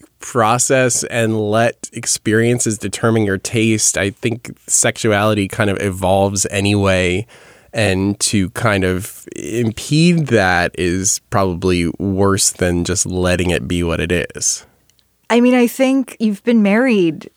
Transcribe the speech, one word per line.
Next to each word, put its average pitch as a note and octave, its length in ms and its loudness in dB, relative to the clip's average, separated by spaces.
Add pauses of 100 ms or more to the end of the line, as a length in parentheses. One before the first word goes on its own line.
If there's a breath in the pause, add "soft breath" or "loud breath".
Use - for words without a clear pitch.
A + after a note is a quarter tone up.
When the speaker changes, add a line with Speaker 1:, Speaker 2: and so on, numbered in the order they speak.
(200)
Speaker 1:
process B2 840 0
and A2 480 -2
let A2+ 420 0
experiences A#2 880 0
determine A2 460 0
your G2 120 0
taste. A2 580 0
I F#2+ 140 0
think - 560 -8
sexuality G#2+ 840 0
kind G#2 220 -2
of F#2+ 100 -2
evolves G2 680 0
anyway. G2 760 0 (460 loud breath)
And G2+ 480 0
to F#2+ 300 0
kind G2+ 320 0
of F#2 520 -4
impede C#3+ 920 0
that F#2 460 2
is F2+ 460 -2 (100)
probably F#2 580 0 (120)
worse G2 520 0
than F2 320 0
just F2+ 220 -2
letting F2+ 460 0
it C2+ 160 -2
be E2+ 160 -2
what E2 160 -2
it E2 120 -2
is. - 540 -4 (640)
Speaker 2:
I A#3 120 4
mean, B3 120 4
I A#3+ 140 4
think C4 520 -2
you've G#3+ 240 -2
been A#3 200 4
married G3+ 720 2